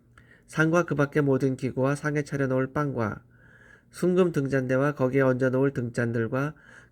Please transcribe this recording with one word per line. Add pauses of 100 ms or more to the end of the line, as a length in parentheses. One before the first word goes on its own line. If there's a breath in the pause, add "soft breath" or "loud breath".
(460 soft breath)
상과
그
밖의
모든
기구와
상에
차려놓을
빵과 (680 loud breath)
순금
등잔대와
거기에
얹어놓을
등잔들과 (380 loud breath)